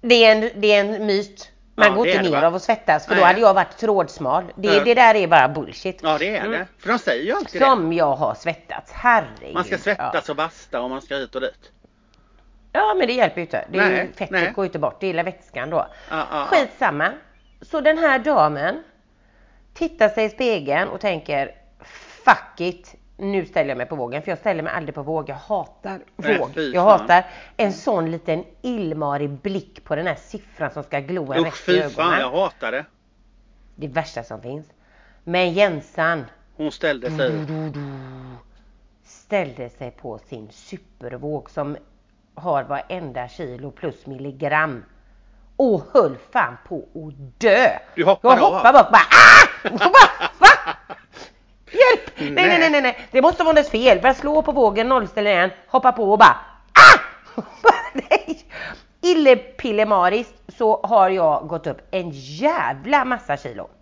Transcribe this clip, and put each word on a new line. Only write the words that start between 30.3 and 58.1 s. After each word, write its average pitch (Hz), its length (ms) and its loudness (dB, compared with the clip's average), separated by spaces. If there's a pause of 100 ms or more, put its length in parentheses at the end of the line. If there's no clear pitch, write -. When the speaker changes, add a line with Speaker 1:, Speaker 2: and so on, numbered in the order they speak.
Speaker 1:
som 147 120 -14
ska 143 180 -8
glo 139 320 -8
en 143 60 -4
Speaker 2:
Usch, 165 80 -2
Speaker 1:
rätt 151 80 -10
i - 40 -16
Speaker 2:
fy - 140 -4
Speaker 1:
ögonen. 160 180 0
Speaker 2:
fan, 160 300 -2
jag 127 100 -6
hatar 139 420 -4
det. 131 120 -6 (880)
Speaker 1:
Det 143 140 -14
värsta 139 340 -8
som 110 200 -16
finns. 139 240 -14 (580)
Men 175 280 -2
Jensan 165 720 -2 (320)
Speaker 2:
Hon 151 160 -8
ställde 151 380 -6
sig. 160 200 -2
Speaker 1:
du, 156 80 -6
du, 156 60 -8
du, 156 260 -10
du, 139 260 -14 (1080)
ställde 135 680 -10
sig 123 200 -16
på 120 280 -16
sin 110 340 -20
supervåg 135 960 -14
som 147 260 -10 (580)
har 165 280 -6
varenda 143 640 -10
kilo 131 420 -14
plus - 360 -14
milligram. 139 800 -6 (720)
Och 220 260 0 (120)
höll 165 220 2 (160)
fan 123 240 -4 (120)
på 175 100 -12
att 139 640 -18
dö. 226 280 4 (260)
Speaker 2:
Du 170 100 -2
hoppade 233 360 6
Speaker 1:
Jag - 100 4
hoppade 285 280 6
Speaker 2:
av. 220 60 8
Speaker 1:
bak, - 80 0
bara, 214 80 8
"Ah!" - 720 8
Och 226 60 -6 (140)
bara, - 460 8
"Va? 381 100 10 (1200)
Hjälp! 494 480 4
Nej, - 120 -6
nej, 359 180 0
Speaker 2:
Nej. 330 100 2
Speaker 1:
nej, 330 120 2
nej, 285 120 0
nej. 247 160 -2 (120)
Det 262 120 2
måste 339 220 2
vara 320 100 2
hennes 294 160 2
fel." 220 300 4
Började 262 200 2
slå 302 220 0
på 302 100 -4
vågen, 226 360 0
nollställer 214 420 -2
igen, 185 200 2 (180)
hoppa 254 240 2
på 214 200 0
och 214 60 2
bara, 185 180 8 (360)
"Ah!" - 720 6 (500)
<laughs> - 20 -
Nej. - 460 -4 (600)